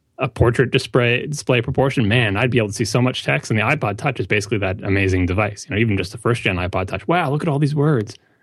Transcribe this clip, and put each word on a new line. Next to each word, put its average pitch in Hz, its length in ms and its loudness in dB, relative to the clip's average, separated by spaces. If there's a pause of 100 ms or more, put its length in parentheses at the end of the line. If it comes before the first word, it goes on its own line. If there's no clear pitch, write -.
(200)
a 131 80 -2
portrait 120 440 0
display, 123 560 0
display 135 340 0
proportion, 127 460 0
man, 107 300 2
I'd 123 120 0
be - 80 2
able 107 120 2
to 104 40 -8
see 117 120 -2
so - 140 0
much 127 240 0
text. 143 280 -2
And 110 80 2
the 104 40 2
iPod 113 340 0
Touch 143 220 -2
is 104 60 -4
basically 107 320 0
that 98 260 -2
amazing 95 440 2
device. 104 420 -2
You 92 60 -4
know, 104 40 2
even 110 160 2
just 95 160 -4
the 113 60 -12
first 120 240 0
gen 98 140 0
iPod 90 320 -2
Touch. - 200 -6
Wow, 165 220 2
look 151 140 -2
at 175 40 0
all 143 120 0
these 151 160 2
words. 139 400 2 (280)